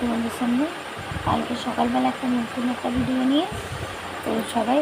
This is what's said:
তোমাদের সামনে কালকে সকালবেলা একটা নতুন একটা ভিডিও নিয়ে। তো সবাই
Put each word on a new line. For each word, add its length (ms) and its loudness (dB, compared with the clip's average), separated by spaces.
তোমাদের 380 0
সামনে 260 4
কালকে 280 0
সকালবেলা 480 2
একটা 140 -4
নতুন 260 -2
একটা 240 -4
ভিডিও 240 2
নিয়ে। 140 4
তো 60 -2
সবাই 280 2